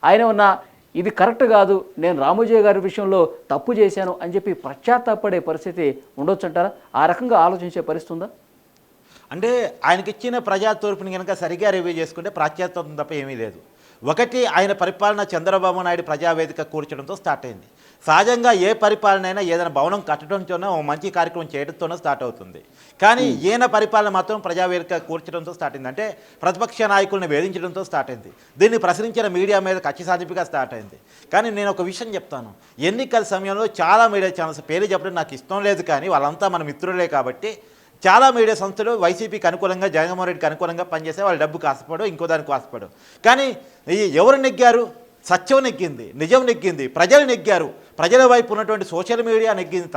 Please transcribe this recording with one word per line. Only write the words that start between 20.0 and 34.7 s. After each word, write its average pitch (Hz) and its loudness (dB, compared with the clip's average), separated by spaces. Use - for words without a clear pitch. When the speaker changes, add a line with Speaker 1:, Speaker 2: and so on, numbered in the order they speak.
Speaker 2:
కట్టడంతోనో, 175 -4
ఓ 156 -2
మంచి 151 -6
కార్యక్రమం 170 -2
చేయడంతోనో 160 -8
స్టార్ట్ 143 -4
అవుతుంది. 92 -12
కానీ 240 4
Speaker 1:
Hmm. 220 -6
Speaker 2:
ఈయన 240 2
పరిపాలన 214 2
మాత్రం 196 -2
ప్రజావేదిక 180 -2
కూర్చడంతో 165 -10
స్టార్ట్ 143 -8
అయింది. 131 -12
అంటే 196 -8
ప్రతిపక్ష 190 -2
నాయకుల్ని 196 2
వేధించడంతో 175 -4
స్టార్ట్ 135 -4
అయింది. 101 -14
దీన్ని 226 6
ప్రశ్నించిన 214 0
మీడియా 196 2
మీద 190 -2
కక్ష 143 -6
సాధింపుగా 175 -4
స్టార్ట్ 147 -4
అయింది. 101 -16
కానీ 214 2
నేను 208 -2
ఒక 196 -4
విషయం 190 -8
చెప్తాను, 120 -12
ఎన్నికల 220 -2
సమయంలో 196 -4
చాలా 214 6
మీడియా 196 0
ఛానల్స్, 156 -6
పేరు 175 0